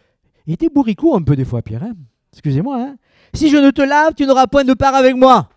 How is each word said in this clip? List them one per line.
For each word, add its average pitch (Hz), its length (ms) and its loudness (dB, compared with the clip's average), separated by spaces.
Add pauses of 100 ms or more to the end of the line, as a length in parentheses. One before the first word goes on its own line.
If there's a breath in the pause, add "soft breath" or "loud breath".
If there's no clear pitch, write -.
(460)
Il 156 80 -6
était 320 140 -4
bourricot 277 480 -2
un 175 60 -2
peu 143 140 -2
des 131 80 -4
fois, 120 180 -8
Pierre, 113 200 -12
hein. 233 100 -12 (400)
Excusez-moi, 190 480 -6
hein. « 269 160 -10 (380)
Si 311 140 -2
je 285 80 4
ne 277 140 4
te 285 120 -2
lave, 294 320 0
tu 285 120 -4
n'auras 262 200 2
point 277 180 0
de 254 100 0
part 269 200 0
avec 262 220 2
moi. » 254 400 4